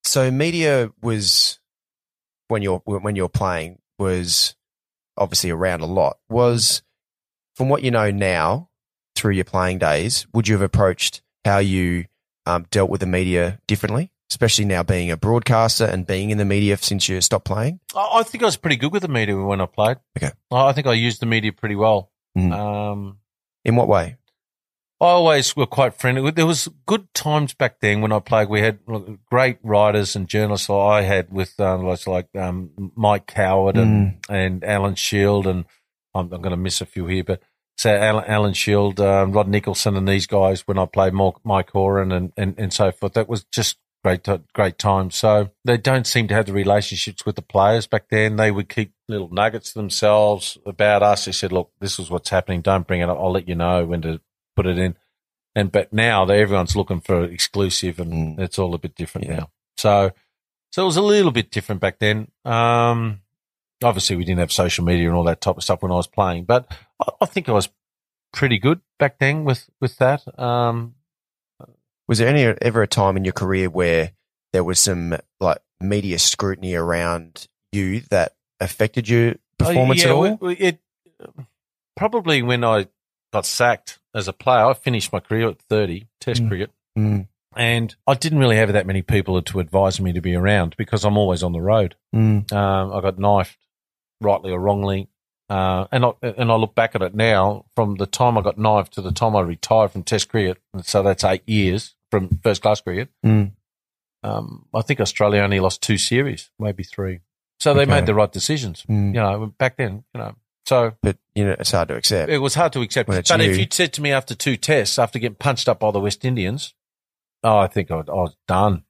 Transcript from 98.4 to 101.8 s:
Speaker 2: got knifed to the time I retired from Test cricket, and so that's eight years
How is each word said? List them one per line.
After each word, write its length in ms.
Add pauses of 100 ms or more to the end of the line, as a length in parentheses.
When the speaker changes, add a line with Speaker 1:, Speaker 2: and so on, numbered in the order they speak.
Speaker 2:
got 160
knifed 360
to 80
the 100
time 240
I 60
retired 500
from 120
Test 260
cricket, 280 (160)
and 120
so 180
that's 200
eight 240
years 480 (160)